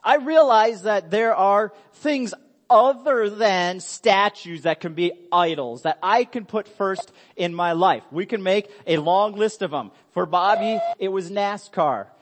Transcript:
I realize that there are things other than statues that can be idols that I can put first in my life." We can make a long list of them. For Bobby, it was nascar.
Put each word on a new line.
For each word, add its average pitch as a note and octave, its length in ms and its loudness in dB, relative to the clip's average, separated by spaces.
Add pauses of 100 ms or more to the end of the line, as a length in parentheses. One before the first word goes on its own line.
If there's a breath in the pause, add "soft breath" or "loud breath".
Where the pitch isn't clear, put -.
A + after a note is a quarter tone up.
I B3 140 4
realize A#3+ 640 4
that G3 280 -2
there A3+ 240 0
are G3+ 380 2 (200 loud breath)
things C4+ 400 -4 (360)
other B3 600 4
than F#3+ 500 0
statues F#3+ 840 -2
that E3 160 0
can E3 140 -10
be F3 180 -2 (200)
idols D#3 520 0
that D#3 180 -4
I G#3+ 220 2
can A#3 220 -8
put G#3 220 -6
first F#3+ 440 -6 (240 soft breath)
in F3 180 -4
my E3+ 200 -2
life." E3 380 2
We F3 140 -6
can G#3 160 -6
make G3 300 -2 (160 loud breath)
a E3+ 100 0
long F#3+ 360 0
list G#3 280 -4
of E3+ 100 -6
them. B2 200 -8 (200 soft breath)
For F3+ 140 -4
Bobby, G#3+ 540 0 (180)
it F#3+ 120 -6
was F#3+ 220 -6
nascar. G3 760 -4 (140)